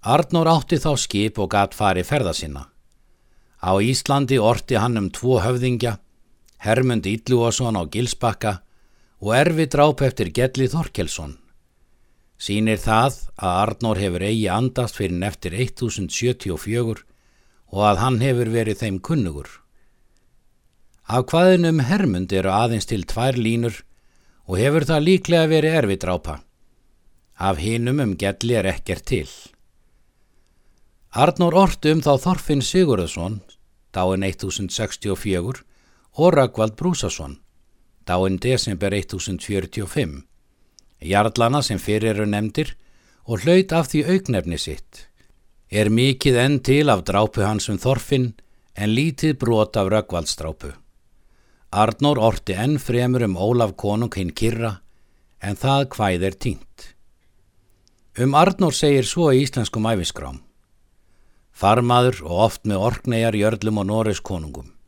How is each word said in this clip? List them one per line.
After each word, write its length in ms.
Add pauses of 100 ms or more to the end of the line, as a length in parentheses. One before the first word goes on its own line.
Arnór 480
átti 240
þá 200
skip 440
og 80
gat 240
farið 320
ferða 320
sinna. 320 (920)
Á 180
Íslandi 560
orti 400
hann 200
um 120
tvo 320
höfðingja, 560 (680)
Hermund 460
Illugason 680
á 140
Gilsbakka 720 (580)
og 160
erfidráp 680
eftir 260
Gelli 380
Þorkelsson. 680 (1000)
Sýnir 420
það 380 (180)
að 260
Arnór 380
hefur 240
eigi 260
andast 480
fyrr 140
en 140
eftir 280
eitt 240
þúsund 320
sjötíu 440
og 100
fjögur 380 (680)
og 160
að 140
hann 180
hefur 320
verið 300
þeim 160
kunnugur. 500 (1500)
Af 260
kvæðinu 440
um 100
Hermund 500
eru 200
aðeins 360
til 140
tvær 320
línur 460 (680)
og 120
hefur 280
það 200
líklega 440
verið 300
erfidrápa. 560 (1000)
Af 200
hinum 400
um 200
Gelli 360
er 140
ekkert 400
til. 200 (1800)
Arnór 400
orti 400
um 80
þá 160
Þorfinn 480
Sigurðarson, 760 (520)
dáinn 320
eitt 160
þúsund 320
sextíu 400
og 80
fjögur, 380 (580)
og 160
Rögnvald 440
Brúsason, 600 (680)
dáinn 340
desember 520
eitt 200
þúsund 320
fjörutíu 400
og 80
fimm, 220 (840)
jarlana 600
sem 200
fyrr 320
eru 120
nefndir 480 (540)
og 160
hlaut 300
af 180
því 220
auknefni 440
sitt. 500 (600)
Er 200
mikið 480
enn 280
til 240
af 160
drápu 400
hans 240
um 120
Þorfinn, 520 (400)
en 220
lítið 420
brot 400
af 160
Rögnvaldsdrápu. 800 (1000)
Arnór 480
orti 320
enn 280
fremur 440
um 120
Ólaf 400
konung 360
hinn 200
kyrra, 460 (600)
en 160
það 360
kvæði 360
er 80
týnt. 500 (1300)
Um 160
Arnór 400
segir 320
svo 240
í 80
íslenskum 480
æviskrám: 520 (1120)
Farmaður 760
og 180
oft 240
með 200
Orkneyjar 480
jörlum 440
og 80
Noregs 320
konungum. 480 (180)